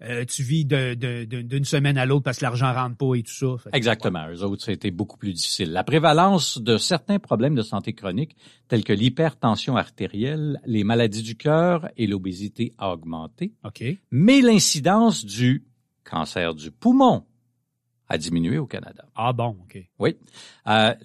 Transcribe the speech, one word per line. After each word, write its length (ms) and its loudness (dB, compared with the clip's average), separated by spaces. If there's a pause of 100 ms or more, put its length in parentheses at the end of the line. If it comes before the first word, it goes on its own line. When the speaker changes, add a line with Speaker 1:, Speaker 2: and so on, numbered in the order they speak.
Speaker 1:
euh, 220 -6
tu 180 -6
vis 220 0
de, 300 0
de, 300 -6
de, 180 -8
d'une 220 -4
semaine 340 2
à 80 0
l'autre 180 2
parce 140 -4
que 60 -4
l'argent 280 0
rentre 240 -4
pas 200 0
et 60 -2
tout 100 -12
ça. 140 -6 (180)
Fait 60 -16
que, 60 -2
Speaker 2:
Exactement. 500 0
Speaker 1:
ouais. 80 -10
Speaker 2:
Eux 100 -8
autres, 200 -4
ça 60 -6
a 40 -2
été 160 -4
beaucoup 280 -6
plus 160 -6
difficile. 380 -4
La 120 -2
prévalence 720 2
de 200 2
certains 400 -2
problèmes 360 0
de 80 0
santé 300 -6
chronique, 420 -6 (340)
tels 160 0
que 100 0
l'hypertension 840 0
artérielle, 920 -4
les 180 0
maladies 380 2
du 140 -10
cœur 520 0 (100)
et 80 0
l'obésité 720 -4
a 140 -4
augmenté. 600 -10 (120)
Speaker 1:
OK. 200 -12 (260)
Speaker 2:
Mais 300 6
l'incidence 840 4
du 380 0 (400)
cancer 500 -4
du 160 -12
poumon 540 4 (880)
a 60 0
diminué 400 -2
au 80 -4
Canada. 380 -14 (100)
Speaker 1:
Ah 180 -2
bon, 300 -4
OK. 220 -20 (160)
Speaker 2:
Oui. 160 0 (500)
Euh, 260 6 (120)